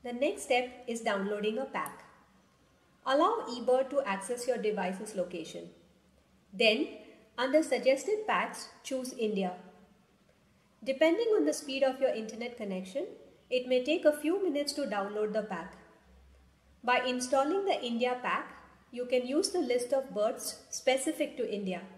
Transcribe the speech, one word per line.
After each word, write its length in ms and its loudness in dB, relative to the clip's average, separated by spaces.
the 100 -10
next 300 -2
step 440 0
is 140 -6
downloading 560 -2
a 80 -4
pack. 380 -8
Allow 420 4
eBird 400 2
to 180 0
access 400 -4
your 100 0
device's 580 -4
location. 540 -6
Then, 340 4
under 240 6
Suggested 640 2
Packs, 420 -2
choose 300 -6
India. 400 -2
Depending 460 4
on 160 6
the 80 4
speed 280 -4
of 180 2
your 140 4
internet 420 -8
connection, 520 -6
it 180 0
may 160 2
take 220 0
a 100 6
few 280 0
minutes 300 -2
to 100 -4
download 500 -2
the 80 0
pack. 340 -8
By 160 4
installing 680 2
the 180 2
India 380 0
pack, 320 -4
you 160 -6
can 180 2
use 240 2
the 100 0
list 320 0
of 220 0
birds 460 -2
specific 680 0
to 140 -2
India. 300 -4